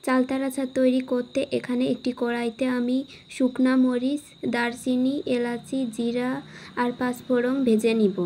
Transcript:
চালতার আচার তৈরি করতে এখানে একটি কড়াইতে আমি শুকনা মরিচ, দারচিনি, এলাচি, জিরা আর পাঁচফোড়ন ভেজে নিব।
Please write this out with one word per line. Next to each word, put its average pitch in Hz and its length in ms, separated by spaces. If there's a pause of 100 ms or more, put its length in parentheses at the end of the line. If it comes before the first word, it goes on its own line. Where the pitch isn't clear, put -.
চালতার 262 400
আচার 269 300
তৈরি 262 280
করতে 254 380 (120)
এখানে 247 340
একটি 254 280
কড়াইতে 240 560
আমি 247 280 (320)
শুকনা 254 460
মরিচ, 254 480 (240)
দারচিনি, 247 680 (120)
এলাচি, 240 520 (120)
জিরা 240 380 (460)
আর 240 160
পাঁচফোড়ন 247 720
ভেজে 226 300
নিব। 214 320